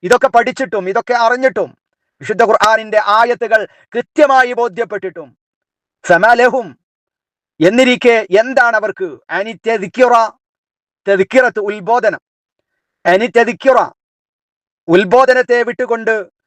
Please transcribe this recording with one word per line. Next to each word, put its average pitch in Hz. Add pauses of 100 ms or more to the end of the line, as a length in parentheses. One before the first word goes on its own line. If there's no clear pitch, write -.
ഇതൊക്കെ 240
പഠിച്ചിട്ടും, 233
ഇതൊക്കെ 233
അറിഞ്ഞിട്ടും, 233 (440)
വിശുദ്ധ 202
ഖുർആനിന്റെ 214
ആയത്തുകൾ 220 (260)
കൃത്യമായി 254
ബോധ്യപ്പെട്ടിട്ടും, 190 (680)
فما 220
لهم، 175 (880)
എന്നിരിക്കെ 233 (140)
എന്താണ് 240
അവർക്ക്, 185 (120)
അനി 196
തദ്കിറ, 226 (760)
തദ്കിറത്ത് 208
ഉത്ബോധനം, 208 (840)
അനി 190
തദ്കിറ 233 (1000)
ഉത്ബോധനത്തെ 240
വിട്ടുകൊണ്ട് 226 (200)